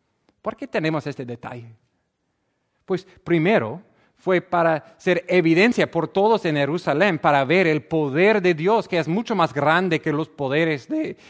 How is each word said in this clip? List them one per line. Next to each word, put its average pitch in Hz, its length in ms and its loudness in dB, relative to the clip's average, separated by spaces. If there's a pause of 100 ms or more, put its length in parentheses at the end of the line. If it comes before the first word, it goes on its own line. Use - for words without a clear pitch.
(420)
¿Por - 140 -8
qué - 120 -14
tenemos 160 400 -4
este 135 180 -10
detalle? 120 480 -14 (1120)
Pues 185 220 -6 (160)
primero 165 580 0 (360)
fue 185 240 0
para 165 580 -2
ser 175 280 0
evidencia 180 600 2
por 156 200 -4
todos 202 360 2
en 156 120 -2
Jerusalén, 160 600 0
para 143 280 2
ver 175 200 2
el 156 160 0
poder 165 600 0
de 180 120 2
Dios, 180 340 0
que 175 120 -2
es 151 80 -2
mucho 220 260 -2
más 175 200 0
grande 160 480 0
que 160 100 -4
los 151 180 -4
poderes 147 580 -2
de, 311 300 -6 (120)